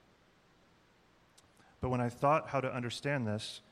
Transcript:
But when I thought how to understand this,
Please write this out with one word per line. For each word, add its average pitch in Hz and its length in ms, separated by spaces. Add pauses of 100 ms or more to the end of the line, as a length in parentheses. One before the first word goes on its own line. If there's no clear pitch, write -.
(1800)
But 131 100
when 123 100
I 120 100
thought 147 400
how 135 120
to 131 100
understand 123 560
this, 107 340 (100)